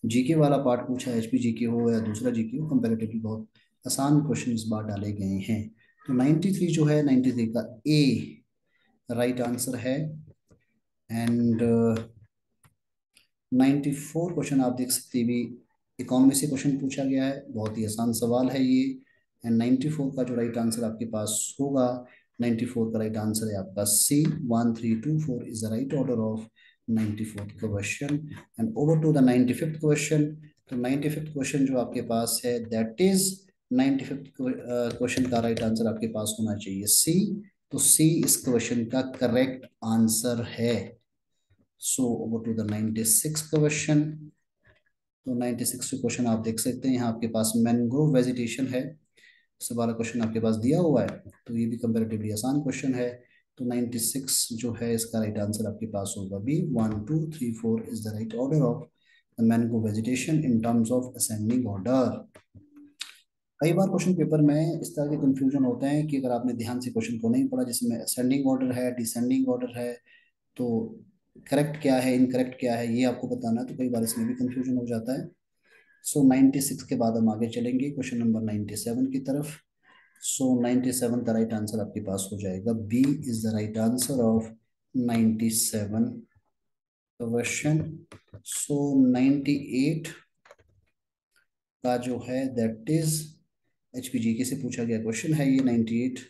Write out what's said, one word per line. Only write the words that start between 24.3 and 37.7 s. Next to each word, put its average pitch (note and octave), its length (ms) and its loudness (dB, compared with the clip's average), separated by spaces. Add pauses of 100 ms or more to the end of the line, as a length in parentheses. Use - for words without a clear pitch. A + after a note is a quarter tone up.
three A2+ 240 0
two D#3 140 0
four C3+ 240 -2
is A2+ 240 -10
the A2 80 -2
right C3+ 220 -4
order B2 240 0
of A2 220 -2 (500)
ninety-fourth G#2 720 -4
question। G#2 460 -4 (500)
And A2+ 140 -2
over D3+ 280 4
to D#3 100 4
the C#3 100 6
ninety-fifth B2+ 600 4
question। D3+ 360 4 (500)
तो C3 60 -6
नाइंटी-फिफ्थ C#3 560 -2
क्वेश्चन C3+ 340 0
जो C3 120 2
आपके A#2 240 -2
पास A2+ 420 -2
है, A#2+ 200 -2
that A2+ 360 -2
is F#3+ 220 6 (500)
नाइंटी-फिफ्थ C3+ 500 2
क्वे-, B2 360 -4
अ, A#2+ 400 -2
क्वेश्चन B2+ 280 0
का A#2+ 140 2
राइट A#2 200 0
आंसर A2+ 260 0
आपके G#2+ 200 -2
पास G#2+ 340 -4
होना G#2 140 0
चाहिए G2 300 -6
C। F#3+ 520 2 (340)